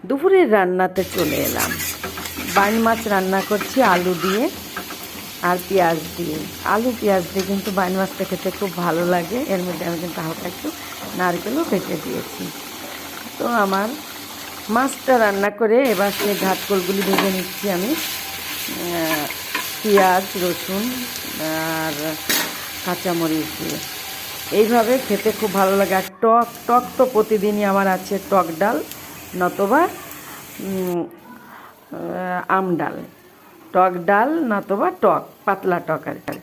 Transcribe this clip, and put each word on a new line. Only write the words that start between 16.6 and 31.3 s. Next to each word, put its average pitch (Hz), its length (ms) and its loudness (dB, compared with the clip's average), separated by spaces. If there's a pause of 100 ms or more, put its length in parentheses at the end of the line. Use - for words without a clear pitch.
ভেজে 190 280 4
নিচ্ছি 185 300 -6 (100)
আমি, 196 180 0
আহ, 170 1300 -4 (560)
পেঁয়াজ, 196 440 6 (180)
রসুন 190 420 -2 (1000)
আর 160 120 -2 (880)
কাঁচামরিচ 170 640 0 (100)
দিয়ে। 156 200 -4 (800)
এইভাবে 226 340 4 (140)
খেতে 208 320 2
খুব 214 200 0
ভালো 190 220 4
লাগে। 190 200 2
আর 185 60 -6 (160)
টক, 233 260 6 (200)
টক 240 160 4 (120)
তো 262 60 4 (120)
প্রতিদিনই 208 580 2
আমার 196 140 4 (100)
আছে, 190 180 -4 (180)
টক 180 160 4 (120)
ডাল 226 160 2 (640)
নতবা, 196 420 4 (840)
উম, 185 360 -2
আহ, - 1500 -6